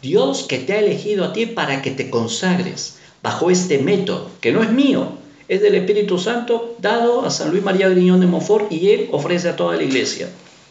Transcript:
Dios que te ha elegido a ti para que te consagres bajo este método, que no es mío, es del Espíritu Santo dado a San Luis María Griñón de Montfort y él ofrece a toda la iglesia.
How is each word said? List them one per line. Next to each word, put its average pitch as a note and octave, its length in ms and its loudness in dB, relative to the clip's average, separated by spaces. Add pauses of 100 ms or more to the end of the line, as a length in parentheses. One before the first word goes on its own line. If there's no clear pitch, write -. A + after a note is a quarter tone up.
Dios A#3 400 0
que G3+ 160 -4
te F3+ 160 -2
ha G#3+ 60 2
elegido G3 440 0
a F3+ 80 -4
ti A3+ 140 -2
para C#3+ 340 -4
que C3 100 -6
te C3+ 200 -6
consagres F3+ 840 -2 (260)
bajo D#3+ 280 -2
este F3+ 280 2
método, B2+ 520 -2 (120)
que A#2+ 100 2
no G#3+ 100 2
es G#3+ 80 0
mío, C4+ 420 2 (360)
es F#3+ 140 0
del G3 120 6
Espíritu F#3 440 2
Santo A#3 600 -2
dado A#3 440 0
a - 60 -2
San D#3 200 -4
Luis F#3 120 0
María F#3+ 260 2
Griñón F#3 320 4
de F3+ 60 4
Montfort G#3 460 0
y F3 180 2
él - 220 2
ofrece F3 360 -2
a D#3+ 80 -4
toda E3+ 200 -2
la D#3+ 60 -2
iglesia. A#2 460 -2 (420)